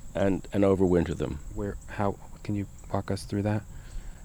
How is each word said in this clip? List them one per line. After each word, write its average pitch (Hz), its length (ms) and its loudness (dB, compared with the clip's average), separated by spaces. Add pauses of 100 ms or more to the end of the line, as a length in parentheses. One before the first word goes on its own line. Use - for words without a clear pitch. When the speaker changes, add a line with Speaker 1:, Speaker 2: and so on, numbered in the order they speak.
(120)
Speaker 1:
and, 95 400 2
and 101 100 4
overwinter 90 540 6
them. 71 220 -2 (160)
Speaker 2:
Where, 101 200 -4 (120)
how, 101 280 0 (280)
can 104 100 -4
you 101 140 -2 (260)
walk 98 160 -2
us 98 140 -2
through 101 180 -2
that? 104 220 0 (600)